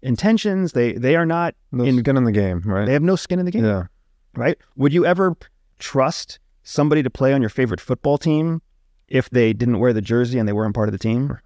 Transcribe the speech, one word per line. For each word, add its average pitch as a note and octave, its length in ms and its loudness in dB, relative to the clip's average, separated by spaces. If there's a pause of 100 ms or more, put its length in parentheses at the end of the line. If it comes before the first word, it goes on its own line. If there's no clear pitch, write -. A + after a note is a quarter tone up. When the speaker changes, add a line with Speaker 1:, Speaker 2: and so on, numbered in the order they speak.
Speaker 1:
intentions, F#3+ 720 0
they, A#2+ 200 0
they C3 240 0
are E3+ 100 2
not E3+ 280 -2 (180)
Speaker 2:
No B2 120 0
Speaker 1:
in B2+ 160 2
Speaker 2:
skin C3+ 160 0
in B2+ 80 2
the A2 80 2
game, G2 320 0
right? G2+ 220 -2
Speaker 1:
They A#2+ 60 0
have C#3+ 100 2
no F#3 140 2
skin F3+ 220 -4
in F3+ 80 -2
the F3+ 60 -4
game. A#2+ 120 0
Speaker 2:
Yeah. G2 200 0 (500)
Speaker 1:
Right? B2+ 240 -2 (180)
Would C#3 160 2
you E3+ 140 2
ever F3+ 280 2 (440)
trust - 600 -2 (240)
somebody D3+ 400 0
to B2 80 -2
play C3+ 220 2
on C#3 80 2
your A2+ 100 0
favorite B2 300 -2
football C#3 380 -2
team D#3+ 420 0 (480)
if B2+ 220 0
they A#2+ 240 4
didn't A#2 240 0
wear A#2+ 160 4
the G#2+ 80 -2
jersey A#2+ 360 0
and A2 100 0
they G#2 40 -2
weren't G#2 220 -2
part G#2+ 140 0
of G#2 40 -4
the G2 60 -6
team? B2 480 -2